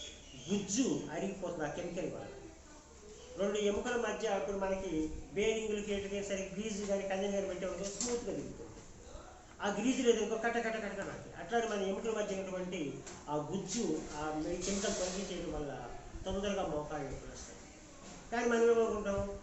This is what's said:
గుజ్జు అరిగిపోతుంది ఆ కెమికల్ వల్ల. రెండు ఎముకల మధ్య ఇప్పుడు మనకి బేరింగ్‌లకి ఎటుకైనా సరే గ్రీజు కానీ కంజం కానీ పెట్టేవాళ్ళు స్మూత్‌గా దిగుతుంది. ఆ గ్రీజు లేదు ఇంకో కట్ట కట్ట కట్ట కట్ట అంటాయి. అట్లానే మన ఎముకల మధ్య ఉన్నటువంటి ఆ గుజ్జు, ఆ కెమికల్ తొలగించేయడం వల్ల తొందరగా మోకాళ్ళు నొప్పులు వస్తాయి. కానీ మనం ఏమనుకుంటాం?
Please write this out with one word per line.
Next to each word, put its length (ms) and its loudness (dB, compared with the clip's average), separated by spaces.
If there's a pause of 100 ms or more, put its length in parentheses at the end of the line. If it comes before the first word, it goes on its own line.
(520)
గుజ్జు 480 4 (120)
అరిగిపోతుంది 520 -2
ఆ 40 2
కెమికల్ 380 -2
వల్ల. 200 -4 (1120)
రెండు 200 4
ఎముకల 380 2
మధ్య 400 2
ఇప్పుడు 200 0
మనకి 540 2 (240)
బేరింగ్‌లకి 600 2
ఎటుకైనా 320 -2
సరే 260 -2
గ్రీజు 340 -2
కానీ 160 2
కంజం 280 2
కానీ 160 2
పెట్టేవాళ్ళు 380 -2
స్మూత్‌గా 480 0
దిగుతుంది. 380 -6 (920)
ఆ 180 2
గ్రీజు 220 4
లేదు 180 8
ఇంకో 160 2
కట్ట 200 2
కట్ట 100 2
కట్ట 180 0
కట్ట 160 -4
అంటాయి. 380 -6
అట్లానే 300 2
మన 140 2
ఎముకల 280 0
మధ్య 240 2
ఉన్నటువంటి 680 -2 (260)
ఆ 80 2
గుజ్జు, 600 0 (160)
ఆ 300 0
కెమికల్ 500 2
తొలగించేయడం 580 -2
వల్ల 360 -4 (360)
తొందరగా 380 2
మోకాళ్ళు 480 -2
నొప్పులు 220 -8
వస్తాయి. 260 -12 (760)
కానీ 160 4
మనం 220 8
ఏమనుకుంటాం? 720 4